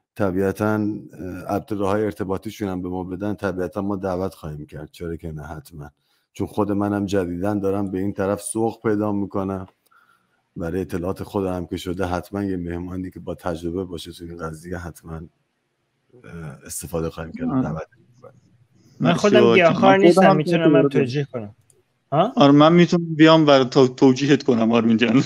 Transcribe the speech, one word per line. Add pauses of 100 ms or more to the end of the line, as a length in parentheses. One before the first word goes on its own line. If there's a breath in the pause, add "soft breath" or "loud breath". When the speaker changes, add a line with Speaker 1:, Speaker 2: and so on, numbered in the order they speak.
(160)
Speaker 1:
طبیعتاً،
اه،
البته
راه‌های
ارتباطیشون
هم
به
ما
بدن،
طبیعتاً
ما
دعوت
خواهیم
کرد،
چرا
که
نه،
حتماً. (440)
چون
خود
منم
جدیداً
دارم
به
این
طرف
سوق
پیدا
می‌کنم، (880)
برای
اطلاعات
خودم
که
شده
حتماً
یه
مهمانی
که
با
تجربه
باشه
تو
این
قضیه
حتماً،
اه، (1400)
استفاده
خواهیم
کرد
و
Speaker 2:
آه.
Speaker 1:
دعوت (100)
می‌کنیم. (580)
Speaker 3:
من
Speaker 2:
مرسی
Speaker 3:
خودم
Speaker 2:
بابک.
Speaker 3:
گیاهخوار
Speaker 2:
من
خودم
Speaker 3:
نیستم،
Speaker 2:
هم
Speaker 3:
می‌تونم
هم
Speaker 2:
توضیح
بدم. (100)
Speaker 3:
توجیه
کنم. (560)
ها؟
Speaker 2:
آره،
من
می‌تونم
بیام
و
تو-،
توجیهت
کنم
آرمین
جان.